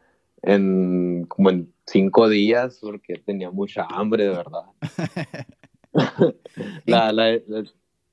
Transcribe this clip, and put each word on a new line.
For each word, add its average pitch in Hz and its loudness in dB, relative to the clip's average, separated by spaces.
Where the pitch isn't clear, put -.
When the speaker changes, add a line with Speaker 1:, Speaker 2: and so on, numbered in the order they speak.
Speaker 1:
en, 90 2
como 98 4
en 87 -4
cinco 98 4
días, 113 2
porque 104 -12
tenía 95 -6
mucha 98 -6
hambre, 107 -2
de 101 0
verdad. 85 -8
Speaker 2:
<laughs> 156 -8
Speaker 1:
<laughs> - 2
La, 113 2
Speaker 2:
¿En, 107 -2
Speaker 1:
la, 113 2
la 107 -8